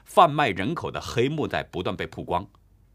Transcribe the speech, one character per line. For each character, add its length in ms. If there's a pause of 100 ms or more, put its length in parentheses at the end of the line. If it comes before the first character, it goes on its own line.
贩 260
卖 200
人 220
口 160
的 120
黑 280
幕 200
在 160
不 180
断 120
被 120
曝 160
光。 260 (460)